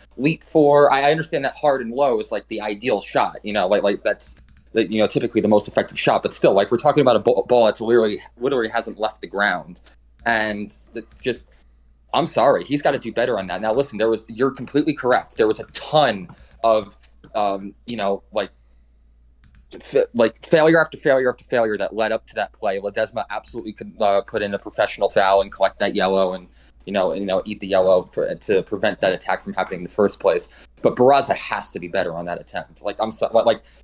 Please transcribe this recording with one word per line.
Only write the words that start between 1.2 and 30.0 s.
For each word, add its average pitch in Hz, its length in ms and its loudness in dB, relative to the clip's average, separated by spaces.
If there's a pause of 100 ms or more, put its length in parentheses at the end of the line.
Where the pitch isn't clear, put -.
that 127 100 -4
hard 135 280 0
and 113 100 -10
low 127 280 0
is, 110 120 -8
like, 104 160 -8
the 107 140 -8
ideal 107 400 -2
shot, 110 400 -2
you 104 100 -8
know, 104 160 0
like, 101 140 2
like, 101 200 0
that's, - 320 -6 (380)
like, 107 180 0
you 110 100 -2
know, 104 60 4
typically 113 340 0
the 104 80 0
most 107 200 4
effective - 300 -4
shot, 110 240 2
but - 120 -4
still, 143 180 4
like, - 180 2
we're 123 60 0
talking 143 240 2
about 123 160 4
a - 20 4
ball, 117 200 2
a 120 80 -2
ball 120 180 4
that's 104 160 2
literally, 110 380 2 (200)
literally 123 300 -2
hasn't 113 300 -6
left 107 240 -6
the 98 40 -14
ground, 90 540 -4 (460)
and 107 440 -2 (240)
it 113 120 -12 (160)
just, 123 240 -6 (680)
I'm 143 140 0
sorry, 113 360 2
he's 143 200 -4
gotta 139 160 0
do 113 120 -10
better 117 280 -2
on 92 80 -6
that. 92 160 -8
Now, 110 100 -2
listen, 127 240 -2
there 110 140 0
was, 110 180 -4
you're 123 220 -2
completely 143 420 -4
correct. 123 460 -2
There 113 80 4
was 107 140 0
a - 120 -10
ton 113 560 0 (340)
of, 110 320 2 (400)
um, 98 400 -4 (120)
you 120 100 -10
know, 98 260 -4 (100)
like, 101 180 -4 (1300)
fa-, - 320 0
like, 117 320 0
failure 160 340 4
after 156 200 -2
failure 131 340 2
after - 140 -12
failure 113 320 0
that 98 180 -6
led 110 160 0
up 110 140 -6
to - 80 -20
that 104 180 -6
play. 98 260 -4
Ledesma 107 520 -4
absolutely 110 420 -12
could, 104 260 -16
uh, 101 240 2
put 107 200 -6
in 101 100 -4
a 98 60 -4
professional 104 500 -2
foul 98 320 4
and 101 100 -2
collect - 280 -2
that 101 160 -2
yellow 95 400 0
and, 90 140 -14 (360)
you 95 80 -10
know, 90 220 0
you 98 100 -6
know, 95 220 -2
eat 104 140 -10
the 101 60 -10
yellow 92 460 2
for, - 220 -4
to 95 280 0
prevent 101 380 -4
that 95 140 2
attack 92 280 -4
from 98 120 -10
happening 92 260 -6
in 90 40 -10
the 87 60 -12
first 101 300 0